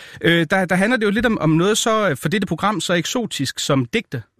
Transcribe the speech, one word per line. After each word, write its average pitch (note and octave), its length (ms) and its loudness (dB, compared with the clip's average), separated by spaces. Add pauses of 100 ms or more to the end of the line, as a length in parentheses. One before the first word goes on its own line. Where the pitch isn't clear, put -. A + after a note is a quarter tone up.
(200)
øh, E3+ 300 2
der, F#3+ 140 2
der F#3 100 0
handler G3+ 220 2
det A3 100 0
jo G3+ 40 2
lidt A3+ 160 0
om, A3 120 0
om D#3+ 120 0
noget F3+ 280 2
så, G#3+ 320 0
øh, C#3 60 -2
for - 120 -4
dette G3 180 0
program F#3 340 -2
så F3+ 140 -2
eksotisk E3+ 640 -2
som C3+ 280 0
digte. C3+ 360 -6 (180)